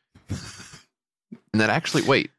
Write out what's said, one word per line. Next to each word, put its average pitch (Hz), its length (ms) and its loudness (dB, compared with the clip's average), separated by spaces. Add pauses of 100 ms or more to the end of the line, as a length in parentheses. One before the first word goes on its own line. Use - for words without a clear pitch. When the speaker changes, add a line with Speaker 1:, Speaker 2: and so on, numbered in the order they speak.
(280)
Speaker 1:
<laughs> - 60 -6 (1160)
Speaker 2:
And 107 80 2
that 107 100 4
actually, - 320 0
wait, 120 360 2